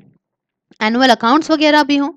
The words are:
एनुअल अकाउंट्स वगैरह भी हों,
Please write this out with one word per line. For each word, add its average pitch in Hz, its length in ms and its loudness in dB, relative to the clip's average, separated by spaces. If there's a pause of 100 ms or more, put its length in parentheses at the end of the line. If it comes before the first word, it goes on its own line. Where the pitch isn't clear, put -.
(800)
एनुअल 240 300 0
अकाउंट्स 247 400 0
वगैरह 302 320 2
भी 285 140 -2
हों, 277 200 -2